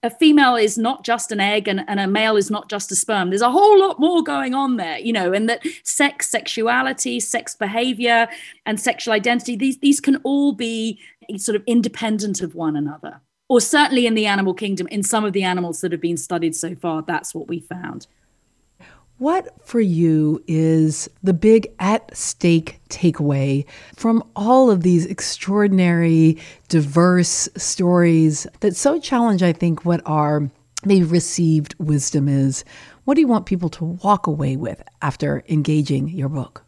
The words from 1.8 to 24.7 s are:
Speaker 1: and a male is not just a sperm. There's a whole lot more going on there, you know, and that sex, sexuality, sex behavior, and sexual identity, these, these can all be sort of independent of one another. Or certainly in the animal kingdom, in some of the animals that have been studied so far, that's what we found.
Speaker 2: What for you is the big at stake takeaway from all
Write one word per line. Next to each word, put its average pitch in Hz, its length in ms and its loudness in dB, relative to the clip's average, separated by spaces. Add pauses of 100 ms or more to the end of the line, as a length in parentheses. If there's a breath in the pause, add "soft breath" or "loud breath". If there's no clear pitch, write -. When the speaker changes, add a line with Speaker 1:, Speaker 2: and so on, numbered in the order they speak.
Speaker 1:
and 202 100 -4
a 196 100 -2
male 214 280 0
is 202 160 0
not 214 180 -8
just 202 220 -8
a 190 40 -6
sperm. 190 340 -2
There's 196 120 -2
a 240 80 4
whole 403 300 6
lot 381 220 0
more 339 200 2
going 277 320 -4
on 262 220 -2
there, 165 240 -6
you 226 140 -4
know, 185 180 0
and 208 160 -2
that 233 160 -4 (200 loud breath)
sex, - 460 -2
sexuality, 247 920 -4
sex - 340 -8
behavior, 233 720 0 (380 loud breath)
and 214 160 -4
sexual - 320 -2
identity, 240 420 -2
these, 262 220 -2
these 285 240 2
can 269 160 0
all 285 340 0
be 226 480 -6 (380 loud breath)
sort 208 180 -4
of 208 100 -2
independent 214 760 -2
of 165 120 -8
one 160 220 -4
another. 147 460 -8 (260)
Or 240 140 4
certainly 262 460 2
in 226 80 0
the 214 100 0
animal 196 280 0
kingdom, 185 340 -6
in 202 160 -6
some 214 200 -2
of 208 80 -2
the 196 120 -2
animals 180 360 -4
that 175 140 -4
have 160 80 -8
been 170 160 -2
studied 165 360 -4
so 165 220 -8
far, 160 260 -6
that's 156 320 -8
what 160 140 -12
we 165 140 -8
found. - 460 -14 (1120 soft breath)
Speaker 2:
What 339 300 -2 (180)
for 233 140 -2
you 160 680 2
is 160 640 2 (120)
the 185 120 2
big 214 340 4 (100)
at 208 380 -2
stake - 720 0
takeaway 143 800 0 (280 loud breath)
from 226 300 0 (100)
all 240 380 4